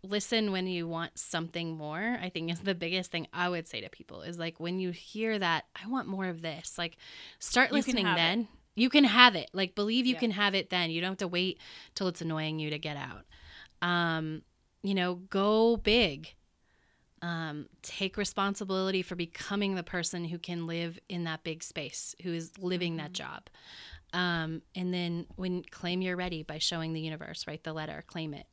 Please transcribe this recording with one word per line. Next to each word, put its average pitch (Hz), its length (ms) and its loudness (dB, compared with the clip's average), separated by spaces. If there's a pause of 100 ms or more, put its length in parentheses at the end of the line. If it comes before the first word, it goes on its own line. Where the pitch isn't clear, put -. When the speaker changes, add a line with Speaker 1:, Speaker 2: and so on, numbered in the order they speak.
Speaker 1:
listen 208 480 0
when 185 160 0
you 175 220 -2
want 165 300 -4
something 165 580 -2
more, 170 440 -4
I 185 100 -4
think 165 200 -4
is 170 100 -2
the 190 140 -2
biggest 175 380 -2
thing 165 200 -4
I 175 160 0
would 170 200 -2
say 110 120 -6
to - 80 -10
people - 340 -16
is, 170 160 -8
like, 165 200 -6
when 175 220 -2
you 185 100 0
hear 214 480 -4
that, 170 280 0 (140)
"I 185 80 -12
want 254 200 -2
more 190 180 -4
of 165 160 -6
this," 160 360 -4
like, 170 180 -4 (420)
start 240 300 8
Speaker 2:
You - 20 -2
can 285 60 2
Speaker 1:
listening 233 300 4
Speaker 2:
have 185 100 6
it. 170 40 6
Speaker 1:
then. 196 280 4 (260)
You 240 160 4
can 285 140 10
have 233 320 12
it. 147 160 -6
Like, 190 240 -2
believe 226 300 2
you 254 80 2
Speaker 2:
Yeah. - 60 -4
Speaker 1:
can 233 120 2
have 196 220 2
it 190 160 0
then. 175 200 2
You 165 100 -2
don't 180 120 0
have 185 60 -6
to 190 100 -2
wait 180 320 0 (340)
till 190 140 0
it's 175 140 -4
annoying 156 360 -2
you 151 120 -2
to 151 80 -4
get 151 180 -6
out. 135 280 -10 (580)
Um, 165 600 0 (400)
you 196 120 0
know, 180 220 0
go 214 600 4
big. 208 580 2 (880)
Um, 165 480 -6 (140)
take - 340 -4
responsibility 190 840 0
for 180 140 -8
becoming 196 580 -2
the 175 80 -2
person 170 440 -2
who 170 120 -6
can 170 280 -6
live 170 420 -4
in 175 160 -4
that 160 180 -4
big 160 220 -6
space, - 580 -6
who 175 100 -4
is 165 260 -6
living 180 400 -2
that 151 80 -6
Speaker 2:
Mm-hmm. 180 80 -12
Speaker 1:
job. - 340 -8 (640)
Um, 170 500 0 (140)
and 180 180 0
then 175 400 -2
when, 180 300 -2
claim 180 360 -4
you're 185 140 0
ready 175 300 -4
by 151 140 -10
showing 160 340 0
the 160 80 -2
universe, 156 480 -6
write 151 160 -10
the 160 80 -6
letter, 156 340 -8
claim 160 260 -6
it. 143 200 -14